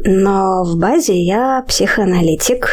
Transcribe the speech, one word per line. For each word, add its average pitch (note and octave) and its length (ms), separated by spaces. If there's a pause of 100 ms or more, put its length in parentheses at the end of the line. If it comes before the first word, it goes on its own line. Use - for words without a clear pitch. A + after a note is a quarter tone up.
но F#3+ 600
в E3+ 140
базе A3 360
я A#3 540
психоаналитик F3+ 1040